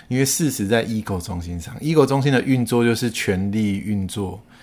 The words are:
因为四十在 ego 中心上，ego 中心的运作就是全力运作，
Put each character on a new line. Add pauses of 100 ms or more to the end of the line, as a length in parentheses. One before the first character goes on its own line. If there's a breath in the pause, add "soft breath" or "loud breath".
因
为
四
十
在
ego
中
心
上，
ego
中
心
的
运
作
就
是
全
力
运
作， (240 loud breath)